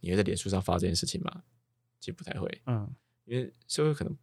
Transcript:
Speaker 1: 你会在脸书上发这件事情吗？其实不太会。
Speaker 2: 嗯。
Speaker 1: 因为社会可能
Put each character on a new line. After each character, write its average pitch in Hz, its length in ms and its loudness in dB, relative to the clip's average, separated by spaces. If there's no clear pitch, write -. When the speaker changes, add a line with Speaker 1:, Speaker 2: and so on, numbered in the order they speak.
Speaker 1:
你 85 80 -4
会 92 60 4
在 101 80 6
脸 90 120 0
书 95 140 -2
上 95 120 2
发 87 140 2
这 87 120 4
件 87 80 2
事 - 100 0
情 - 160 -2
吗？ - 220 -6
其 - 60 -16
实 - 80 -6
不 175 100 -16
太 - 160 -6
会。 - 260 -4
Speaker 2:
嗯。 113 240 0
Speaker 1:
因 120 120 -2
为 127 140 -4
社 - 160 2
会 156 100 4
可 139 120 -2
能 - 180 -2